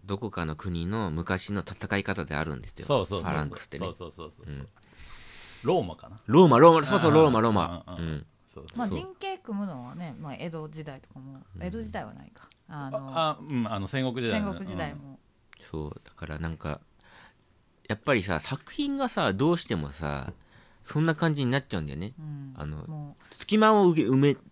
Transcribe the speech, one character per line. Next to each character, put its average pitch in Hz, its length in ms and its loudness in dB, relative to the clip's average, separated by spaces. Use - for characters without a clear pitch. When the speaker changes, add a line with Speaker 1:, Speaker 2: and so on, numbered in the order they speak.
Speaker 1:
ど 98 120 -4
こ 110 120 -8
か 87 160 -4
の 78 100 -6
国 85 300 -6
の 104 240 -4
昔 85 420 -4
の 101 80 -2
戦 - 380 -6
い 98 60 -2
方 95 200 -4
で 71 100 -6
あ 73 80 -2
る 78 140 -4
ん 60 60 -12
で - 60 -14
す - 120 -18
よ。 - 60 -12
Speaker 2:
そ 135 160 0
う 85 40 -4
そ 92 120 -6
う - 0 -
そ - 0 -
う - 20 -4
そ - 0 -
う。 - 40 -8
Speaker 1:
フ 92 60 -4
ァ 71 40 -2
ラ 76 100 -2
ン 73 60 -6
ク - 100 -14
ス - 60 -16
っ - 20 -20
て 71 100 -12
ね。 82 80 -8
Speaker 2:
そ 90 40 -6
う 82 40 -14
そ 90 120 -14
う 76 100 -14
そ 85 80 -14
う 76 120 -16
そ - 80 -20
う。 - 20 -16
Speaker 1:
う 71 40 -14
ん。 69 160 -10
Speaker 2:
ロ 117 160 2
ー - 40 -6
マ 82 120 -10
か - 120 -20
な。 95 180 -20
Speaker 1:
ロ 160 200 10
ー - 20 8
マ、 120 100 8
ロ 165 140 12
ー 165 80 8
マ、 147 40 -2
そ 196 120 2
う 175 40 4
そ 160 80 6
う、 - 20 8
Speaker 2:
う - 20 6
ん。 - 20 6
Speaker 1:
ロ 156 140 10
ー - 20 6
マ、 113 120 4
ロ 117 80 4
ー - 20 2
マ。 85 340 0
Speaker 2:
う 90 60 -14
ん - 20 -10
う 85 40 -10
ん - 20 -10
う 85 60 -4
ん。 80 60 -4
Speaker 1:
う - 40 -4
ん。 71 100 -12
Speaker 2:
そ - 80 -16
う - 20 -18
そ - 0 -
う 85 60 -16
そ - 60 -20
う。 - 20 -6
Speaker 3:
ま 240 60 -4
あ、 214 40 -4
陣 370 280 -6
形 381 220 -10
組 196 220 -8
む 208 60 -6
の 135 200 -10
は 131 80 -16
ね、 165 240 -12
ま 151 120 -12
あ、 131 40 -10
江 170 160 -10
戸 160 200 -10
時 156 140 -14
代 135 180 -14
と - 100 -20
か - 80 -18
も、 135 200 -18
Speaker 1:
う - 20 -14
ん。 - 40 -10
Speaker 3:
江 180 80 -6
戸 226 120 -10
時 214 100 -12
代 180 140 -8
は 107 80 -16
な 67 100 -20
い - 100 -20
か。 - 140 -20
あ 143 220 -10
の、 131 80 -6
Speaker 2:
あ、 156 220 -2
あ、 147 80 -8
う 143 140 -8
ん、 120 160 0
あ 107 80 -4
の、 98 80 -4
戦 131 240 -2
国 123 140 -4
時 113 80 0
代 107 80 0
の。 104 120 -2
Speaker 3:
戦 - 60 -8
国 196 120 -10
時 185 60 -8
代 151 180 -6
も。 139 240 -18
Speaker 1:
そ 76 280 -8
う、 - 140 -14
だ - 100 -20
か - 140 -14
ら 78 120 -8
な 80 100 -6
ん 80 80 -6
か、 78 240 -8
や 110 80 -2
っ - 40 -20
ぱ 147 140 2
り 107 80 2
さ、 87 180 -2
作 - 320 -10
品 285 240 -2
が 269 120 -2
さ、 143 240 0
ど 135 200 2
う 170 60 2
し - 60 -8
て 107 120 -2
も 73 140 -4
さ、 71 420 -6
そ - 160 -4
ん 160 60 2
な 160 80 2
感 156 200 0
じ 143 100 -2
に 120 60 0
な 131 80 2
っ 131 80 -4
ち - 80 -8
ゃ 98 40 -2
う 80 40 -2
ん 76 40 -6
だ 71 60 -8
よ 69 60 -8
ね。 104 200 -10
Speaker 3:
う 160 40 -16
ん。 143 340 -12
Speaker 1:
あ - 80 -10
の、 151 220 -10
Speaker 3:
も 151 340 -12
う。 - 140 -20
Speaker 1:
隙 - 240 0
間 220 160 8
を 202 140 8
う 170 60 6
げ-、 151 140 4
埋 131 80 4
め 139 200 6